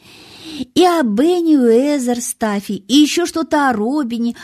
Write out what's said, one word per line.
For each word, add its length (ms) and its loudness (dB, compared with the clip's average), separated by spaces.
и 100 4
о 180 2
Бенни 520 2
Уэзерстафе, 1200 0
и 220 -6
еще 300 2
что-то 440 -2
о 40 0
Робине, 680 -4